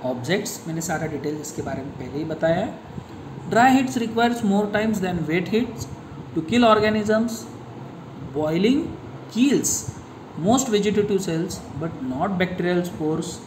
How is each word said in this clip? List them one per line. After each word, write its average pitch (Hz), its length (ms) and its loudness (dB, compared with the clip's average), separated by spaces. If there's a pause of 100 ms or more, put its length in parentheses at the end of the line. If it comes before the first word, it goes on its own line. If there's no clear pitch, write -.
objects। 127 640 -2
मैंने 165 140 -4
सारा 160 300 -4
डिटेल 147 300 -4
इसके - 200 -10
बारे 135 220 -6
में 139 140 -10
पहले 131 200 -8
ही 156 140 -4
बताया 165 240 2
है। 196 180 -2 (760)
Dry 240 240 8
heats 262 280 2
requires 233 480 2
more 202 140 4 (120)
times 214 240 0
than 175 260 0
wet 170 280 0
heats - 320 0 (480)
to 160 140 0
kill 240 160 6
organisms। 214 800 4 (880)
Boiling 175 480 4 (500)
kills 233 420 4 (720)
most 262 220 4
vegetative 208 540 2
cells, 165 380 -2 (200)
but 165 240 -6
not 156 360 -2
bacterial 180 440 0
spores 160 460 -2 (180)